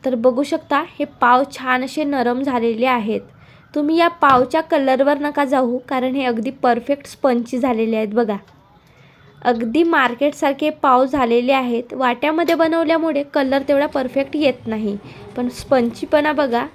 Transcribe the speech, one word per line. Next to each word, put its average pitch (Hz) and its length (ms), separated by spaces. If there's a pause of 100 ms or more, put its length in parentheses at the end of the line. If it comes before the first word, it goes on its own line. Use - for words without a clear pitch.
तर 254 120
बघू 240 260
शकता 294 460
हे - 160 (160)
पाव 254 300
छान 254 340
असे 294 200
नरम 254 380
झालेले 233 440
आहेत. 220 340 (540)
तुम्ही 302 220
या 339 140
पावच्या 269 520
कलरवर 277 560
नका 285 260
जाऊ, 254 340 (100)
कारण 262 260
हे 269 100
अगदी 233 280
परफेक्ट 269 540
स्पंची 240 520
झालेले 226 380
आहेत 214 180
बघा. 220 220 (1040)
अगदी 233 420
मार्केटसारखे 285 880
पाव 262 320
झालेले 247 480
आहेत. 247 420
वाट्यामध्ये 294 600
बनवल्यामुळे 320 680
कलर 277 440
तेवढा 285 200
परफेक्ट 269 480
येत 277 300
नाही, 214 300 (400)
पण 247 140
स्पंचीपणा 294 840
बघा 262 420